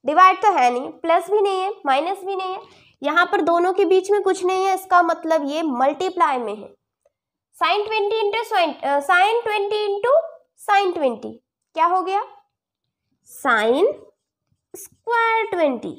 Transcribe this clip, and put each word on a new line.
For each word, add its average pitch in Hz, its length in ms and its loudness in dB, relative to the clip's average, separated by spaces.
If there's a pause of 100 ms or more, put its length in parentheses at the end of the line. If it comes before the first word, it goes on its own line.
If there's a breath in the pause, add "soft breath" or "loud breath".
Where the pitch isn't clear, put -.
डिवाइड 370 360 6
तो 415 100 4
है 254 200 4
नहीं, 262 200 -6
प्लस 330 400 0
भी 415 100 2
नहीं 381 200 0
है, 392 120 -6 (120)
माइनस 330 400 -2
भी 392 100 -6
नहीं 370 180 -6
है, 403 80 -12 (400 soft breath)
यहाँ 311 240 2
पर 403 160 -2
दोनों 339 320 0
के 381 120 2
बीच 370 260 2
में 415 120 2
कुछ 381 220 0
नहीं 370 200 0
है, 381 100 2
इसका 381 260 2
मतलब 320 480 0
ये 311 140 -4
मल्टीप्लाई 302 760 0
में 214 180 -6
है। - 180 -20 (840)
Sin 381 280 0
ट्वेंटी 427 360 -2
into 415 260 -2
sin, 349 260 0 (100)
अ, 285 180 0
sin 392 420 2
ट्वेंटी 415 420 -2
into 415 260 -2 (500)
sin 392 320 0
ट्वेंटी 226 380 -4 (440)
क्या 320 100 2
हो 370 160 2
गया? 381 200 -2 (1080)
Sin 247 560 0 (840)
square 453 760 -2
ट्वेंटी। 262 480 -2